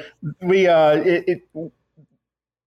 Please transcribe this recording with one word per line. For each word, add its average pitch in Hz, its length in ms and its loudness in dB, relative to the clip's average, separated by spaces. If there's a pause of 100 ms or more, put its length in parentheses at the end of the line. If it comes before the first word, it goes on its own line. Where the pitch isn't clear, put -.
(420)
we, 185 260 2
uh, 156 300 4
it, 175 300 0
it, 170 440 -8 (960)